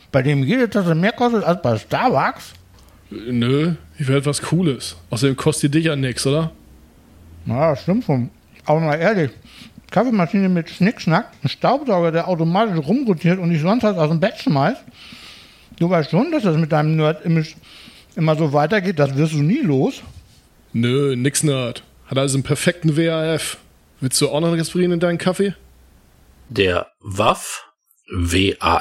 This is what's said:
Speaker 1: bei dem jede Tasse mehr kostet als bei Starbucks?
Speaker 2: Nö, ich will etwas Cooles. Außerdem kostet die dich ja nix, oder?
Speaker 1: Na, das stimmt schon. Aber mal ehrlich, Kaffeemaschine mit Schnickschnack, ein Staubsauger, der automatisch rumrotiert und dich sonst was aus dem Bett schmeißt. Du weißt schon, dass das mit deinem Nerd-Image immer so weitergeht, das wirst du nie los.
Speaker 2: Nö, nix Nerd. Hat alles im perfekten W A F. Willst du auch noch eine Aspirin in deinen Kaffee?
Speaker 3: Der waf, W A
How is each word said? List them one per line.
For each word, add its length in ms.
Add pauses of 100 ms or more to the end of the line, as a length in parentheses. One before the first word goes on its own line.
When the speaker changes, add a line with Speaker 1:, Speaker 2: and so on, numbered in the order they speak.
(120)
Speaker 1:
bei 100
dem 220
jede 260
Tasse 240
mehr 180
kostet 320
als 160
bei 160
Starbucks? 760 (580)
Speaker 2:
Nö, 640 (240)
ich 80
will 100
etwas 240
Cooles. 560 (140)
Außerdem 260
kostet 380
die 40
dich 80
ja 100
nix, 280
oder? 280 (920)
Speaker 1:
Na, 260
das 120
stimmt 220
schon. 260 (340)
Aber 160
mal 180
ehrlich, 340 (580)
Kaffeemaschine 580
mit 220
Schnickschnack, 600 (120)
ein 60
Staubsauger, 640
der 160
automatisch 580
rumrotiert 520
und 120
dich 100
sonst 220
was 160
aus 100
dem 120
Bett 180
schmeißt. 420 (1000)
Du 120
weißt 200
schon, 220
dass 120
das 120
mit 160
deinem 240
Nerd-Image 580 (600)
immer 220
so 180
weitergeht, 440
das 160
wirst 200
du 80
nie 180
los. 400 (720)
Speaker 2:
Nö, 420
nix 260
Nerd. 400 (240)
Hat 100
alles 180
im 80
perfekten 540
W 140
A 240
F. 240 (420)
Willst 220
du 80
auch 100
noch 120
eine 100
Aspirin 280
in 100
deinen 180
Kaffee? 360 (960)
Speaker 3:
Der 380 (140)
waf, 680 (440)
W 480
A 220